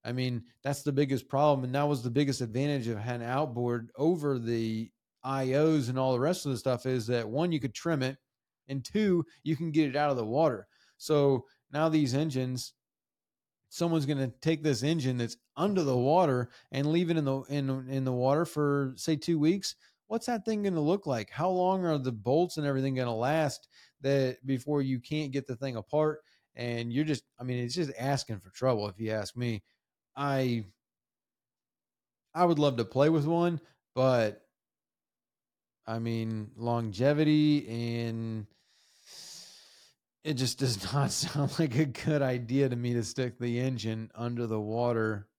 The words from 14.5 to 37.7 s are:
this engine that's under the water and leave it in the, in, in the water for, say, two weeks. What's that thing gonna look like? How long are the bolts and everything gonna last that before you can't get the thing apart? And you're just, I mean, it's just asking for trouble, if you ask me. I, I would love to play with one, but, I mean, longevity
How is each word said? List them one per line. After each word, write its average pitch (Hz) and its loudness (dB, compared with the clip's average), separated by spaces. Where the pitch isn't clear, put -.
this 127 2
engine 131 0
that's 117 -4
under 185 0
the 131 2
water 135 4
and 143 0
leave 170 2
it 165 2
in 147 0
the, 135 -2
in, 135 -4
in 135 -2
the 131 0
water 135 2
for, 143 0
say, 156 0
two 160 0
weeks. 170 0
What's 226 -4
that 233 -4
thing 214 -2
gonna 175 0
look 185 2
like? 117 -2
How 165 -2
long 180 0
are 156 0
the 127 -2
bolts 131 0
and 147 -2
everything 135 0
gonna 120 -2
last 143 0
that 135 2
before 135 -2
you 131 0
can't 151 -4
get 135 -4
the 123 -6
thing 127 -6
apart? 151 0
And 120 -4
you're 143 0
just, 147 -2
I 123 -10
mean, 123 -4
it's 120 -6
just 156 -2
asking 127 -4
for 95 -20
trouble, 113 0
if 98 -10
you 110 -4
ask 107 -6
me. 117 -4
I, 131 0
I 170 2
would 170 6
love 139 4
to 117 0
play 143 4
with 156 4
one, 170 2
but, 123 2
I 113 -6
mean, 113 -4
longevity 143 2